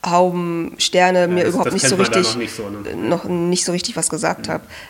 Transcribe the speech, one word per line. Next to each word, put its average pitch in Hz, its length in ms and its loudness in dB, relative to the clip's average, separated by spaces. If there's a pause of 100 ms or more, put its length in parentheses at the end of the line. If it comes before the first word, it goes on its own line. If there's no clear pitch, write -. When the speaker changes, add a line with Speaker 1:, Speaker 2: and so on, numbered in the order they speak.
Speaker 1:
Hauben, 175 720 0
Sterne, 180 440 4
Speaker 2:
Ja, 175 60 4
Speaker 1:
mir 180 160 2
Speaker 2:
das, 175 60 2
Speaker 1:
überhaupt 175 180 0
Speaker 2:
das - 60 0
Speaker 1:
nicht 190 140 0
so 196 100 4
Speaker 2:
kennt 190 120 4
man - 20 0
da - 80 4
Speaker 1:
richtig, 117 140 2
Speaker 2:
noch 120 60 -4
nicht 110 160 -6
so, 101 140 -6
ne? 107 400 -4
Speaker 1:
noch 170 160 0
nicht 175 400 0
so 180 80 -2
richtig - 240 -4
was 160 120 -2
gesagt - 380 -2
Speaker 2:
Mhm. 165 60 -4
Speaker 1:
hab, - 80 -4 (280)